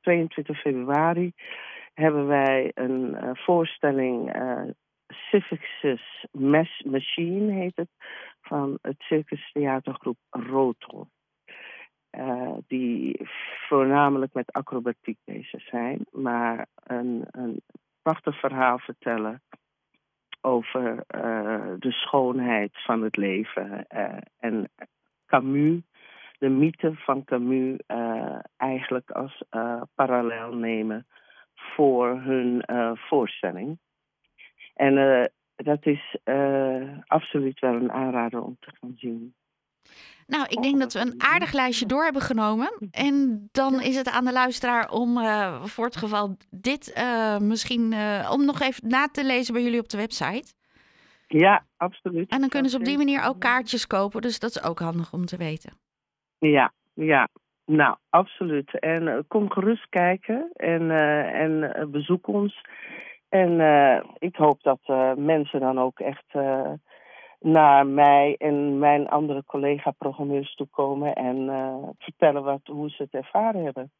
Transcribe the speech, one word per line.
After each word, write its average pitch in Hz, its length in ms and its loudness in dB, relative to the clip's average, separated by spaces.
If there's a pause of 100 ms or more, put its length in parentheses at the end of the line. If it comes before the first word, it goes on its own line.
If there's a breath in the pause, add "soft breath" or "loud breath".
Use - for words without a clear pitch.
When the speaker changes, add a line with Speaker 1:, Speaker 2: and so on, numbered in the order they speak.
Speaker 1:
tweeëntwintig 160 600 -2
februari 151 720 0 (640 loud breath)
hebben 151 320 2
wij 135 480 2
een, 127 400 -4
eh, 123 200 -6
voorstelling, 135 960 0
eh, 127 300 -4 (440)
Civicus - 1200 -4
Mas-, 147 540 2
Machine 170 680 -2
heet 185 240 -4
het, 170 120 -6 (520 loud breath)
van 139 420 -4
het - 180 -8
circustheatergroep 139 1160 -4 (140)
Rotor. 123 760 -2 (1040 loud breath)
Eh, 127 420 -6 (140)
die 120 540 -4 (480)
voornamelijk 139 640 2
met 123 200 -6
acrobatiek 123 720 -6
bezig - 380 -14
zijn, 123 480 -6
maar 120 560 -4 (180)
een, 123 460 -6
een 120 300 -8 (420)
prachtig 160 380 -4
verhaal 131 380 0
vertellen 117 640 -6 (1000)
over, 120 680 -2
eh, 110 540 -4 (180)
de 254 140 -2
schoonheid 123 800 0 (140)
van 113 180 0
het 110 140 -4
leven, 101 720 -4
eh, - 280 -6 (220)
en 110 320 -4 (560)
Camus, 143 540 2 (580 loud breath)
de 139 100 0
mythe 156 460 2
van 139 300 -4
Camus, 131 640 0
eh, 117 520 -6 (180)
eigenlijk 131 540 -4
als, - 400 -10
eh, 117 320 -6 (120)
parallel 120 600 0
nemen 113 520 -2 (480 soft breath)
voor 127 680 2
hun, 127 420 0
eh, 117 320 -2
voorstelling. 110 840 -4 (960 loud breath)
En, 139 240 4
eh, 135 260 6 (320)
dat 147 300 -2
is, 147 380 -2
eh, 135 580 0 (240)
absoluut 143 540 -2
wel 127 140 2
een 120 180 0
aanrader 123 500 -4
om 127 180 -12
te - 100 -20 (100)
gaan 123 160 -14
zien. 117 380 -10 (920 loud breath)
Speaker 2:
Nou, 285 220 -2
ik - 80 -4
Speaker 1:
Oh, 240 60 -2
Speaker 2:
denk 277 160 2
dat 262 140 0
Speaker 1:
wat 208 100 -2
Speaker 2:
we 247 60 -2
een 240 100 -8
Speaker 1:
leuk. - 40 -4 (100)
Speaker 2:
aardig 339 200 0
lijstje 254 340 0
door 269 180 2
hebben 277 180 0
genomen. 226 500 0 (180)
En 254 640 0
dan 269 200 2
Speaker 1:
Ja. 262 80 0
Speaker 2:
is 254 160 0
het 262 140 -2
aan 247 140 0
de 254 80 0
luisteraar 247 580 0
om, 240 280 0
eh, 202 460 0
voor 214 200 -6
het 240 120 -4
geval 208 400 -2 (140)
dit, 254 420 -4
eh, 226 460 0
misschien, 226 540 0
eh, 208 400 -2
om 277 120 2
nog 285 160 0
even 262 280 -2
na 262 200 2
te 285 160 -4
lezen 247 300 0
bij 240 80 2
jullie 240 180 0
op 226 80 -8
de - 80 -8
website. 208 580 -6 (760 soft breath)
Speaker 1:
Ja, 185 360 6 (120)
absoluut. 180 540 -4
Speaker 2:
En 262 100 0
dan 269 80 2
kunnen 269 220 0
ze 247 60 -2
op 233 80 -2
die 262 140 0
Speaker 1:
Zeker. 285 140 2
Speaker 2:
manier 277 160 0
ook 247 120 -4
kaartjes 240 460 0
kopen. 202 360 0
Dus 233 160 -2
dat 226 120 -4
is - 120 -8
ook 165 160 -4
handig 170 340 -4
om 180 140 -4
te 180 100 -8
weten. 160 360 -8 (680)
Speaker 1:
Ja, 147 340 6 (220)
ja. 151 340 4 (360)
Nou, 151 320 4 (140)
absoluut. 165 720 0
En, 165 280 0
eh, 120 100 0 (100)
kom 208 220 2
gerust 214 380 0
kijken 190 640 0
en, 165 380 0
eh, 151 500 2
en, 156 340 0
eh, 151 120 -4
bezoek 147 400 0
ons. 202 340 0 (680 loud breath)
En, 175 320 4
eh, 143 440 8 (140)
ik 170 180 -6
hoop 151 260 4
dat, 135 200 2
eh, 131 320 2
mensen 147 460 0
dan 131 200 2
ook 127 200 0
echt, 135 280 -6
eh, 135 440 -2 (680 loud breath)
naar 151 460 8
mij 143 520 6
en 147 400 0
mijn 147 300 4
andere 147 360 0
collega-programmeurs 143 1080 -4
toe 139 160 -8
komen 139 440 -2
en, 131 340 -4
eh, 131 260 -4 (240)
vertellen 143 440 0
wat, 139 220 -2
hoe 147 260 -8
ze - 120 -10
het 139 120 -10
ervaren 196 500 -2
hebben. 135 360 -8